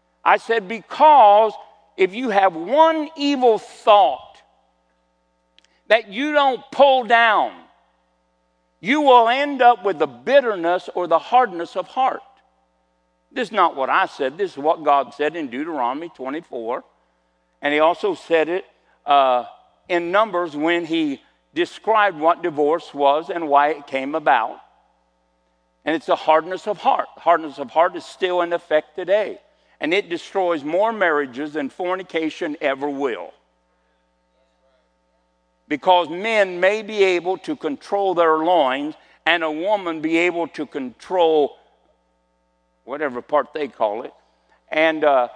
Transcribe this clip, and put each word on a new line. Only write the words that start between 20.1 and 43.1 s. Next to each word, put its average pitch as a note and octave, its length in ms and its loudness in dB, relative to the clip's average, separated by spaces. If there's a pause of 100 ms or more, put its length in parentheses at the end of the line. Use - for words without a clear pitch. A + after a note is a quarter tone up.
Numbers F3 440 0
when E3+ 300 -2
he D#3 360 -4 (320)
described G3 680 -2
what E3+ 220 0
divorce D#3 520 -2
was C#3+ 360 0
and E3+ 200 -6
why C#3+ 200 4
it D3 180 -8
came C3+ 280 -6
about. C3 440 0 (1300)
And D#3 100 -2
it's D#3+ 140 -6
a E3+ 60 4
hardness D#3+ 520 0
of G3+ 100 -6
heart. B3 300 0 (100)
Hardness D#3+ 400 0
of C3+ 140 -10
heart F3 240 2
is C3+ 100 -12
still F3+ 360 -4
in E3+ 120 -4
effect D#3 420 -2
today. F3+ 440 -2 (400)
And D3+ 140 -2
it F#3+ 160 -2
destroys E3+ 540 -4
more F#3 280 -2
marriages D3 640 -2
than C#3+ 160 -6
fornication F3 920 -6
ever C#3 280 -4
will. B2+ 440 -6 (2250)
Because E3+ 420 0
men F#3+ 500 -2
may G#3 220 0
be G#3 220 -2
able F3+ 360 -2
to D3+ 160 -8
control F#3+ 580 -4
their D#3+ 240 2
loins D3+ 580 0 (300)
and E3 180 0
a D#3 80 -4
woman F3 500 -4
be D#3+ 160 -2
able E3+ 320 -2
to D3+ 160 -10
control D3+ 880 -2 (1300)
whatever C3 380 -6